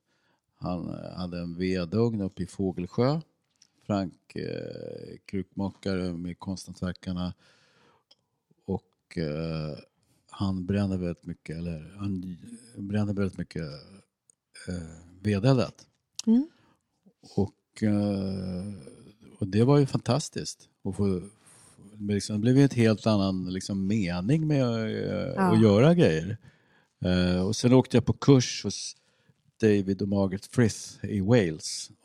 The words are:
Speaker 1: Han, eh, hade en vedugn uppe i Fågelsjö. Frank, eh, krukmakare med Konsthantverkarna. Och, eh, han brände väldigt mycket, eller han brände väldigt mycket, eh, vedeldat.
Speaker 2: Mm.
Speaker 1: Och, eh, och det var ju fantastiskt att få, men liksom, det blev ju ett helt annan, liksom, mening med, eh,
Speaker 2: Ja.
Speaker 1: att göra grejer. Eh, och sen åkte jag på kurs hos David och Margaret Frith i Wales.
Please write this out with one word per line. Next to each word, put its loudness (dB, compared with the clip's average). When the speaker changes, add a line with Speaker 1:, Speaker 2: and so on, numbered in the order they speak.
Speaker 1:
Han, -6
eh, -12
hade -8
en -8
vedugn 0
uppe -6
i -6
Fågelsjö. -2
Frank, -4
eh, -10
krukmakare -6
med -8
Konsthantverkarna. -8
Och, -10
eh, -6
han -6
brände -2
väldigt -6
mycket, -12
eller -10
han -6
brände -2
väldigt -2
mycket, -8
eh, -10
vedeldat. 0
Speaker 2:
Mm. 4
Speaker 1:
Och, -6
eh, -2
och -4
det 4
var 6
ju 4
fantastiskt -4
att -6
få, 0
men -4
liksom, -4
det -2
blev 6
ju 10
ett 4
helt 4
annan, 0
liksom, -4
mening 0
med, 2
eh, -2
Speaker 2:
Ja. 0
Speaker 1:
att 6
göra 8
grejer. 2
Eh, 2
och -2
sen 4
åkte 6
jag 4
på 2
kurs 4
hos -8
David 4
och -2
Margaret 0
Frith 0
i -2
Wales. 0